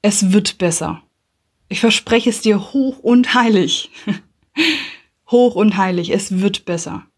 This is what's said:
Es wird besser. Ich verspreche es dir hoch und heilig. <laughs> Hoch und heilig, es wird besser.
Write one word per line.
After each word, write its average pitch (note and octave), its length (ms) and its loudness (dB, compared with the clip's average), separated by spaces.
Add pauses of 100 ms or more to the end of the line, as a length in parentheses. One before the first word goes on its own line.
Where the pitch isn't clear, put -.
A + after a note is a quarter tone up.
Es G3+ 300 2
wird G3+ 260 0
besser. E3 440 -4 (640)
Ich - 100 -8
verspreche A#3 520 2
es A3 100 -8
dir G#3+ 320 0
hoch C4+ 260 -2
und B3 360 2
heilig. A3+ 560 0 (140)
<laughs> - 1300 -8
Hoch A#3+ 240 4
und G3+ 220 2
heilig, F#3 340 -2
es G3 300 -2
wird G3 240 -2
besser. E3+ 420 -8 (120)